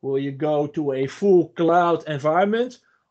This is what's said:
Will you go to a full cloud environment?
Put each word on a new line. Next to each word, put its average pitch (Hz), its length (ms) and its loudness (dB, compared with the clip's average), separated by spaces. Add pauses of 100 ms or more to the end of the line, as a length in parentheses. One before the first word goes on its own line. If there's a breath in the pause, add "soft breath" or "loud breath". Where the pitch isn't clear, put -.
Will 135 180 -2
you 139 120 -4
go 151 360 -2
to 147 260 -4
a 135 140 -2
full 185 420 2
cloud 170 580 2
environment? 185 720 -2 (320)